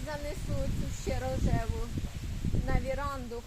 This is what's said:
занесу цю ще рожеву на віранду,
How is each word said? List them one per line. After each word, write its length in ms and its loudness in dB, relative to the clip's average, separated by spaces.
занесу 600 -2
цю 380 0
ще 160 2
рожеву 680 2
на 120 6
віранду, 680 -4